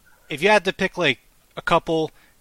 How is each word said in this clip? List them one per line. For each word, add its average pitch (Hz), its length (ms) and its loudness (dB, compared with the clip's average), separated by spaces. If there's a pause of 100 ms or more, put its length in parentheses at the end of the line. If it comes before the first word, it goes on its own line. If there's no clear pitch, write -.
(300)
if 143 120 -8
you 190 80 2
had 208 160 2
to 185 80 -2
pick, - 240 -6
like, 151 220 0 (360)
a - 60 -14
couple 160 500 0 (300)